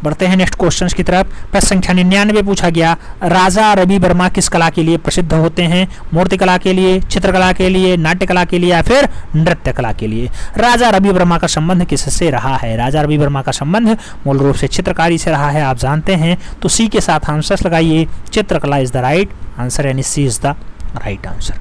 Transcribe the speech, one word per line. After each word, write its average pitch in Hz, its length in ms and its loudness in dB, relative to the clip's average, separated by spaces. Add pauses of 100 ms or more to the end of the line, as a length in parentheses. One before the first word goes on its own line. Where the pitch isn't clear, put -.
बढ़ते 151 240 -2
हैं 185 100 2
नेक्स्ट 185 180 2
क्वेश्चंस 180 380 0
की 180 100 -2
तरफ। - 480 -2
प्रश्न - 160 2
संख्या 185 260 0
निन्यानवे 202 480 2
पूछा 196 280 0
गया, 165 280 2 (260)
राजा 185 500 4
रवि 190 240 2
वर्मा 180 320 2
किस - 200 -2
कला 165 200 0
के 170 140 -2
लिए 165 140 2
प्रसिद्ध 160 360 -2
होते 160 300 2
हैं? 180 340 0 (160)
मूर्ति 180 240 2
कला 180 200 2
के 185 160 0
लिए, 190 260 2
चित्रकला 185 520 0
के 185 180 2
लिए, 185 280 2
नाट्य 170 280 0
कला 180 200 0
के 175 140 -2
लिए 180 120 2
या 170 100 2
फिर 269 280 4 (260)
नृत्य 160 360 0
कला 117 200 -2
के 110 160 -4
लिए? 113 220 -2 (280)
राजा 240 320 4
रवि 196 200 4
वर्मा 175 280 2
का 165 100 0
संबंध 170 380 0
किससे 147 440 0
रहा 127 280 -2
है? 113 200 -2
राजा 135 240 0
रवि 151 160 0
वर्मा 139 240 0
का 135 100 -4
संबंध 214 460 0 (300)
मूल 139 100 0
रूप 139 180 2
से - 120 -2
चित्रकारी 170 500 0
से 160 140 -2
रहा 143 180 0
है, 147 140 0
आप 131 140 -2
जानते 156 380 0
हैं। 170 220 0 (240)
तो 190 80 0
सी 226 180 0
के 208 140 0
साथ 156 280 0
आंसर्स 156 360 -2
लगाइए, 160 420 2 (260)
चित्रकला 160 440 -2
is 131 120 0
the 127 120 -2
right 160 260 0 (360)
answer, 127 220 -2
यानी 135 180 -2
C - 160 -4
is 135 200 0
the 143 140 0 (420)
right 98 380 -6
answer। 95 280 -2